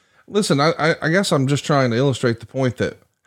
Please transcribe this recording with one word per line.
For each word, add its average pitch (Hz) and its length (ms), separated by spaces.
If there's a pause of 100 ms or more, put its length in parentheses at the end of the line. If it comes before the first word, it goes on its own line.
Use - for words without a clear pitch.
(280)
Listen, 170 320
I, 160 180
I, 156 180 (120)
I - 20
guess 190 220
I'm 135 160
just 143 180
trying 135 260
to 113 60
illustrate 127 420
the 113 60
point 127 320
that, - 200 (300)